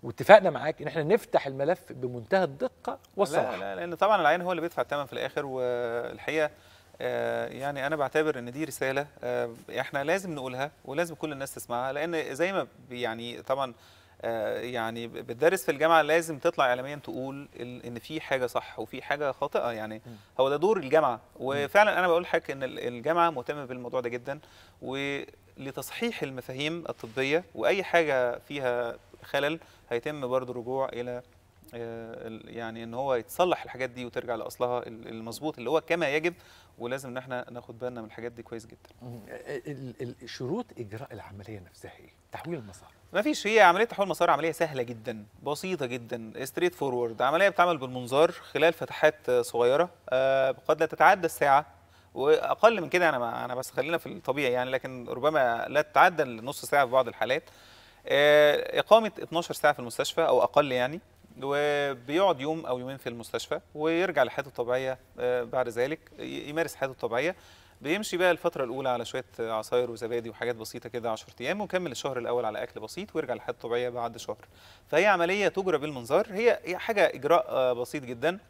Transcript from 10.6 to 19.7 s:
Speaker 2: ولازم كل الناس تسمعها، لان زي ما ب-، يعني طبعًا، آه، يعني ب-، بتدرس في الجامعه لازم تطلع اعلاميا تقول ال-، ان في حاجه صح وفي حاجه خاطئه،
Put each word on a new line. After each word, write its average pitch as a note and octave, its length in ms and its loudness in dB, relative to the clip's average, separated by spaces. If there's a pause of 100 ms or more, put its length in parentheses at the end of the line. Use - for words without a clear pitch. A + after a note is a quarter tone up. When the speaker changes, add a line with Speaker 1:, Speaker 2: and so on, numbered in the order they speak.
Speaker 2:
ولازم D#3+ 300 -4
كل D3+ 180 -6
الناس C3+ 220 -10
تسمعها، B2 380 -6
لان D#3 420 -4
زي E3+ 180 0
ما D#3+ 140 -2 (240)
ب-، - 20 -10
يعني A#2+ 500 -6
طبعًا، C3+ 320 -2 (480)
آه، A2 380 -2
يعني A#2 460 -6
ب-، A#2 60 -12
بتدرس C#3+ 520 0
في - 80 -2
الجامعه D#3 300 6
لازم D#3+ 360 0
تطلع E3 280 2
اعلاميا B2+ 300 -2
تقول C#3 600 -10
ال-، B2 300 -12
ان A#2+ 120 -10
في D3+ 220 -8
حاجه C3 260 0
صح - 320 -6
وفي B2 240 -8
حاجه C#3+ 300 -2
خاطئه، D#3 400 -2